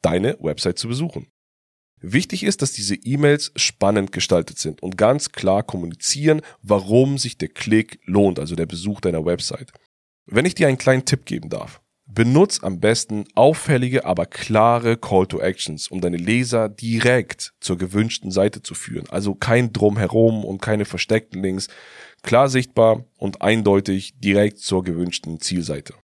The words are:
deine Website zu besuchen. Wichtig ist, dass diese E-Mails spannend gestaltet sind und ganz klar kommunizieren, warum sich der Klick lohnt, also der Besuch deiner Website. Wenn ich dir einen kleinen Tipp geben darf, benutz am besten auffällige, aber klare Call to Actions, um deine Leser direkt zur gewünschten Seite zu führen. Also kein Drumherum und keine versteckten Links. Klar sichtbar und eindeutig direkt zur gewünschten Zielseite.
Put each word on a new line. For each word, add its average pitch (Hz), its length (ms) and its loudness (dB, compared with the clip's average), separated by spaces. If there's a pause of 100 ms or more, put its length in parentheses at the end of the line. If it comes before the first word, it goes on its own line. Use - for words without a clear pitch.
deine 92 380 0
Website 78 380 -4
zu - 100 -8
besuchen. 131 400 -8 (720)
Wichtig 156 440 -4
ist, 202 180 -2
dass 135 120 -2
diese 101 200 -4
E-Mails 147 600 0
spannend - 560 0
gestaltet - 480 -2
sind - 240 -8
und 92 140 -8
ganz 127 340 2
klar 98 320 0
kommunizieren, 101 760 -2 (200)
warum 107 560 4
sich 123 220 -6
der 80 100 -6
Klick - 560 0
lohnt, 95 320 2
also 78 180 -6
der 82 120 -2
Besuch 92 340 -8
deiner 82 240 -2
Website. - 460 -6 (560)
Wenn 120 180 2
ich 185 80 0
dir 165 140 2
einen 131 100 2
kleinen 131 280 2
Tipp - 200 0
geben - 240 -8
darf, - 320 -12 (260)
benutz 123 560 2
am 95 160 -6
besten 107 460 0 (100)
auffällige, 127 720 2
aber - 200 0
klare 117 720 2
Call 95 300 2
to - 120 -6
Actions, 80 500 -6
um 92 120 -6
deine 87 160 -2
Leser 113 520 0
direkt 113 920 0
zur 92 180 -4
gewünschten 95 540 -2
Seite 98 300 0
zu - 120 -14
führen. - 360 -10
Also 101 260 -4
kein 117 380 2
Drumherum 107 720 2
und 95 160 -8
keine 104 240 -2
versteckten 95 580 -4
Links. 95 240 -4 (560)
Klar 135 260 4
sichtbar 120 560 2 (120)
und - 240 -6
eindeutig 101 760 2
direkt 101 400 2
zur 92 240 -2
gewünschten 85 560 -6
Zielseite. 80 540 -6 (160)